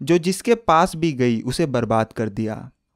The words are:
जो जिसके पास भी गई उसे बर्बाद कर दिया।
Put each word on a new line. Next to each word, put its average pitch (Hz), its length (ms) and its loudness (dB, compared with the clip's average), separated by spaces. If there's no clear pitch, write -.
जो 165 180 2
जिसके 190 380 0
पास 170 400 2
भी 160 160 -2
गई 123 300 0
उसे 143 260 -2
बर्बाद 113 440 0
कर 113 180 -4
दिया। 110 400 -8